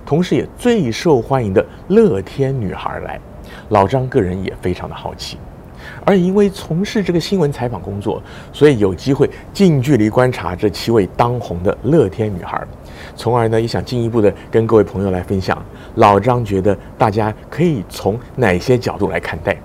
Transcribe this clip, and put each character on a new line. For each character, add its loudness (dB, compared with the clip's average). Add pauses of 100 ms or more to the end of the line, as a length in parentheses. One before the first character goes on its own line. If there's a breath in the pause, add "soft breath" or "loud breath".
同 0
时 0
也 2 (140)
最 2
受 2
欢 -2
迎 -2
的 4 (220 loud breath)
乐 4
天 -2
女 -4
孩 -8
来。 -12 (480 loud breath)
老 6
张 0
个 2
人 0
也 -4
非 -2
常 -8
的 -12
好 -10
奇， -14 (680 loud breath)
而 4
因 2
为 4
从 -4
事 -2
这 0
个 0
新 -2
闻 2
采 -4
访 -8
工 -8
作， -4 (320 loud breath)
所 6
以 4
有 4
机 -2
会 2 (220 loud breath)
近 4
距 4
离 4
观 4
察 -6
这 0
七 -2
位 4
当 0
红 -8
的 -2
乐 4
天 -2
女 -6
孩， -6 (540 loud breath)
从 0
而 2
呢， 2
也 -2
想 -4
进 -4
一 -2
步 0
的 4 (160 loud breath)
跟 2
各 4
位 8
朋 -4
友 0
来 -2
分 -2
享。 -4 (380 loud breath)
老 6
张 0
觉 0
得 2 (220 loud breath)
大 2
家 0 (160)
可 -4
以 0
从 -2 (160)
哪 2
些 2
角 -4
度 0
来 -4
看 -6
待？ 0